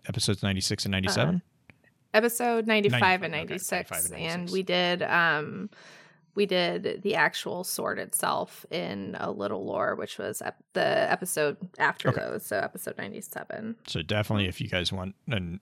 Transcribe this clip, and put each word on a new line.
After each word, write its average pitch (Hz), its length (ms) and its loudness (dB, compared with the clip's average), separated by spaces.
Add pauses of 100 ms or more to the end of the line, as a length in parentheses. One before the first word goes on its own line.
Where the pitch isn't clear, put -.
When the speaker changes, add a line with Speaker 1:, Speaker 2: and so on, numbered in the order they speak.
Speaker 1:
episodes 113 360 0
ninety-six 98 420 0
and 98 80 -2
ninety-seven? 107 440 2
Speaker 2:
Uh, - 800 -8
episode 233 500 2
ninety-five 202 560 4
and 165 80 -2
Speaker 1:
Ninety-five, - 0 -
okay, - 0 -
Speaker 2:
ninety-six, 175 600 -4
Speaker 1:
ninety-six. 165 440 -4
Speaker 2:
and 175 160 -4
we 190 120 0
did, 180 400 2
um, 165 680 2 (640)
we 202 120 2
did 180 560 0
the 202 120 0
actual 170 500 0
sword - 340 -2
itself - 720 -2
in - 480 -6
A - 120 -4
Little 101 340 -4
Lore, 107 300 0
which - 240 -6
was - 220 -6
ep-, - 220 -8 (100)
the - 380 2
episode 151 460 0 (220)
after - 300 2
Speaker 1:
Okay. - 120 2
Speaker 2:
those, - 260 -4
so - 120 -2
episode - 380 -6
ninety-seven. - 800 -10 (100)
Speaker 1:
So - 160 -2
definitely, 104 440 2
if 92 140 -4
you 113 80 -4
guys 90 240 0
want 95 220 -6 (140)
an, 92 340 -2